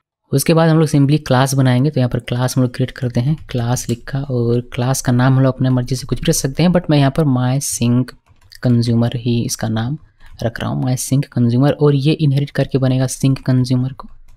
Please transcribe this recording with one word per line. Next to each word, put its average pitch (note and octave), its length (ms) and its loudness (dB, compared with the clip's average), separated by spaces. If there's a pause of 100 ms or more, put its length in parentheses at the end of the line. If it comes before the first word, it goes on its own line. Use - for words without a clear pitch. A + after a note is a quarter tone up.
(320)
उसके C#3 220 2
बाद E3 160 4
हम D#3+ 100 4
लोग D#3 80 2
simply C#3+ 400 2
क्लास C3 260 2
बनाएंगे, C3 360 2
तो - 100 -4
यहाँ B2+ 100 0
पर B2 120 -2
क्लास B2 360 -4
हम B2+ 60 4
लोग B2 120 -2
क्रिएट B2+ 160 -4
करते B2 280 -4
हैं, D3 160 0 (140)
क्लास A#2+ 400 -4
लिखा, B2 320 -6
और A#2+ 400 0 (120)
क्लास B2+ 280 -2
का C3+ 100 0
नाम B2+ 240 4
हम C3 80 4
लोग C3 120 2
अपने C3 140 0
मर्जी B2+ 260 -2
से - 120 -10
कुछ B2+ 120 -4
भी - 100 -6
रख D3+ 60 2
सकते C#3+ 280 -2
हैं, F3+ 60 4
but F3 200 0
मैं D3 80 4
यहाँ C#3 200 4
पर E3 60 2 (120)
my B2+ 180 0 (120)
sync A#2+ 500 0 (500)
consumer A#2 500 2
ही A#2 300 -2
इसका A#2 220 -6
नाम A2+ 300 -4 (460)
रख - 160 -4
रहा A2+ 100 -4
हूँ, C#3 140 -4
my B2+ 160 0
sync C#3 380 -2
consumer, B2 360 2
और D3 220 2
ये C#3 180 0
इनहेरिट C#3+ 360 0
करके - 280 -2
बनेगा C3 300 0
सिंक C3+ 380 -2
कंज्यूमर B2+ 480 0
को, - 140 -18 (300)